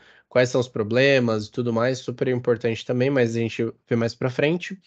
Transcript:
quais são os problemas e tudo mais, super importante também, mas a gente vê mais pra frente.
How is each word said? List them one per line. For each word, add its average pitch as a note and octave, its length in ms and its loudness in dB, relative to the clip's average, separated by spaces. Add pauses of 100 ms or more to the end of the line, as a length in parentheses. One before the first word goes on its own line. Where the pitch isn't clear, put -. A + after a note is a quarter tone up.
(300)
quais B2 200 2
são C3 120 0
os A#2+ 60 -4
problemas A#2 800 2
e - 40 -20
tudo A#2+ 220 -4
mais, B2+ 260 0
super B2 280 -6
importante A#2+ 580 -2
também, B2+ 240 0
mas A#2+ 260 2
a A#2 40 -2
gente A#2 240 -2 (240)
vê B2 80 0
mais A2+ 200 -2
pra C3+ 140 -4
frente. D#3+ 580 -2